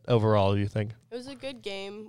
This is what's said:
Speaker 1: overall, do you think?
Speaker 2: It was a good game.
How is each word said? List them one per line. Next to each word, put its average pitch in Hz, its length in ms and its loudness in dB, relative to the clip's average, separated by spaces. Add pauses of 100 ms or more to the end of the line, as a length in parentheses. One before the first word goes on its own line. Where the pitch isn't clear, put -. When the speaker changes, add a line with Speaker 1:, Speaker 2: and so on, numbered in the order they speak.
Speaker 1:
overall, 107 460 4
do 101 60 2
you 101 80 0
think? 107 240 -4 (180)
Speaker 2:
It - 60 -16
was 247 100 -10
a 277 80 -12
good 254 260 -10
game. 208 480 -10